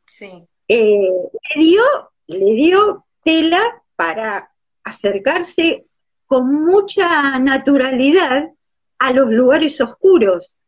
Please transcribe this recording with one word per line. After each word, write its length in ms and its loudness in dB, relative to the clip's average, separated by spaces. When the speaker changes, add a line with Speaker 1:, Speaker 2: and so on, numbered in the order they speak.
Speaker 1:
Sí. 380 -20
Speaker 2:
Eh, 300 2
le 80 0
dio, 200 4
le 280 -2
dio 500 0
tela 580 -2
para 540 -8
acercarse 1000 -4
con 380 0
mucha 760 0
naturalidad 1080 0
a 140 0
los 180 2
lugares 500 2
oscuros, 760 0